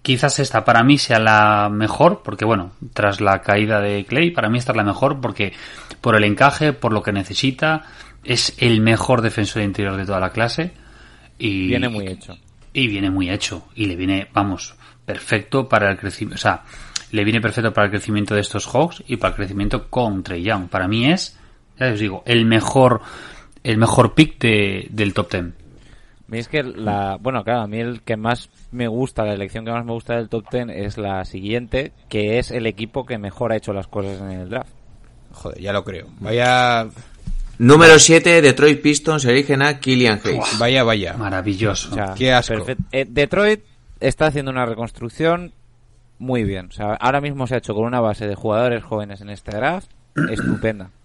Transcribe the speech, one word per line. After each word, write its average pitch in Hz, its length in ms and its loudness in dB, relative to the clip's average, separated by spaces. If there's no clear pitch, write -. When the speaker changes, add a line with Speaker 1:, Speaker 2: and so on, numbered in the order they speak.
Speaker 1:
quizás 131 380 -2
esta, 123 260 -2
para 117 180 6
mí 143 140 6
sea 117 220 2
la 107 520 4
mejor, 110 520 2
porque, 101 220 -6
bueno, 95 260 0
tras 101 280 0
la 98 200 4
caída 107 400 2
de 101 240 -2
Clay, 165 260 0
para 110 180 -2
mí 120 80 0
esta 123 140 -4
es 113 60 0
la 107 60 0
mejor 131 380 0
porque 104 320 -4
por 113 140 2
el 104 80 6
encaje, 135 500 2
por 117 200 -2
lo 104 100 0
que 107 80 -4
necesita, 131 720 -2
es - 360 -2
el 113 220 4
mejor 113 400 2
defensor 110 420 -2
interior 98 340 -4
de 95 80 -6
toda 95 140 -2
la 92 120 -2
clase. 120 400 -2
Y 95 300 -4
Speaker 2:
Viene 120 220 -2
muy 104 180 -6
hecho. 92 300 -14
Speaker 1:
y 131 140 0
viene 98 240 -2
muy 95 180 -2
hecho. - 360 -6
Y 107 120 -4
le 90 80 -4
viene, 95 380 -4
vamos, 101 420 -4
perfecto 113 600 -4
para 101 240 2
el 92 60 -4
crecimiento. 98 380 -10
O - 60 -10
sea, 92 220 -2
le 107 120 -2
viene 110 180 0
perfecto 113 320 -2
para 104 120 2
el 95 60 -4
crecimiento 104 440 -4
de 101 60 2
estos 98 260 -6
Hawks 156 400 -2
y 123 100 -4
para 92 140 -2
el - 40 -6
crecimiento 101 540 -4
con 104 340 -2
Trae 87 180 -8
Young. 95 280 -2
Para 92 180 -2
mí 117 240 2
es, - 260 -2
ya 127 120 0
os 104 80 -4
digo, 98 260 -4
el 117 200 4
mejor, 113 560 4
el 113 140 0
mejor 113 360 4
pick - 260 4
de, 101 520 0
del 104 220 -2
top 104 160 -4
ten. 87 240 -6
Speaker 2:
A - 40 -16
mí 113 80 -8
es 120 80 -10
que 151 160 -2
la, 101 560 -4
bueno, 117 240 -4
claro, 117 180 -2
a 104 60 -6
mí 107 120 -8
el 117 220 -8
que 113 160 -4
más 117 320 -4
me 120 160 -4
gusta, 117 380 -4
la 104 80 -2
elección 101 320 -8
que 117 60 -6
más 117 140 -6
me 117 60 -8
gusta 117 240 -6
del 117 140 -6
top 113 200 -6
ten 123 200 -6
es 101 280 -8
la 98 280 -6
siguiente, 120 680 -6
que 107 300 -2
es 123 120 -6
el 120 140 -6
equipo 113 400 -10
que 123 140 -8
mejor 104 320 -6
ha 110 60 0
hecho 104 160 -6
las 98 140 -8
cosas 98 340 -8
en 95 100 -12
el 92 180 -12
draft. 123 220 -10
Speaker 3:
Joder, - 280 -14
ya 98 120 -6
lo 98 100 -2
creo. 95 240 -12
Vaya 120 680 0
Speaker 4:
Número 156 420 12
siete, 165 420 8
Detroit 147 400 6
Pistons 147 420 0
eligen 135 380 2
a 143 180 0
Killian 123 420 2
Hayes. 101 140 -2
Speaker 1:
Buah, 107 240 -4
Speaker 3:
Vaya, 123 240 4
vaya. 104 300 0
Speaker 1:
maravilloso. 98 800 -4
Speaker 2:
O - 20 -6
sea, 101 240 -4
Speaker 3:
Qué 127 160 2
asco. 117 220 2
Speaker 2:
perfect-, 127 260 -6
eh, 135 160 -2
Detroit 185 540 0
está 135 240 0
haciendo 135 260 -2
una 127 140 -2
reconstrucción 120 880 -4
muy 123 240 -2
bien. 95 240 -4
O - 60 -20
sea, 107 220 -4
ahora 135 260 0
mismo 139 260 -6
se 127 80 -4
ha 117 40 -2
hecho 113 140 -8
con 107 120 0
una 123 160 -2
base 107 260 -2
de 98 80 -4
jugadores 117 480 -2
jóvenes 101 380 -8
en 101 80 -16
este 101 260 -12
draft 147 340 -4
<clears throat> 151 160 -2
estupenda. 107 580 -4